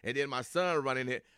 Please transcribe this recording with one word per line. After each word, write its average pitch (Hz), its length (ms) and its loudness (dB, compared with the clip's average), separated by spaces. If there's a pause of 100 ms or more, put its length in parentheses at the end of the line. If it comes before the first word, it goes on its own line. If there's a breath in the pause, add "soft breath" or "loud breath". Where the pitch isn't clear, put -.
and 120 120 -2
then 143 140 0
my 127 120 -2
son 170 420 2
running 131 260 0
it. 127 160 -4 (120)